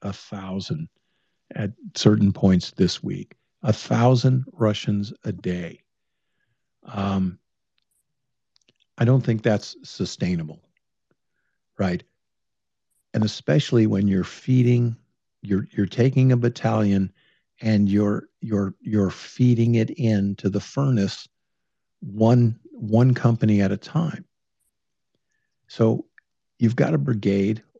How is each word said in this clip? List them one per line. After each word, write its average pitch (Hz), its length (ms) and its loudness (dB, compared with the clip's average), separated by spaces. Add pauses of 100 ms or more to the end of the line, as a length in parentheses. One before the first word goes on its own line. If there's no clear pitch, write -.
a 101 120 -8
thousand 95 760 -10 (640)
at 104 180 -6 (220)
certain 104 380 4
points 92 380 0
this - 320 -2
week. - 320 -10 (280)
A 110 100 0
thousand 127 800 2
Russians 104 600 -2 (120)
a 104 80 -6
day. 90 500 -8 (1000)
Um, 98 540 -4 (1600)
I - 80 0
don't 127 160 4
think 113 220 -2
that's 107 400 -2
sustainable, - 800 -6 (1160)
right? 90 240 -4 (1080)
And 107 120 0
especially 120 640 2
when 101 220 0
you're 95 160 0
feeding, 120 720 0 (460)
you're, 98 300 -4
you're 101 140 0
taking 131 460 2
a 123 40 4
battalion 110 760 0 (480)
and 104 280 2
you're, 104 400 0 (120)
you're, 101 400 -4
you're 104 300 0
feeding 117 640 0
it 113 160 0
into 101 580 -2
the 98 120 -2
furnace, 127 680 -2 (720)
one, 117 580 2 (120)
one 123 440 2
company 110 460 2
at 98 120 0
a 101 40 -2
time. - 480 -6 (1400)
So - 380 0 (520)
you've 117 180 2
got 151 180 0
a 151 40 0
brigade 107 640 -2 (180)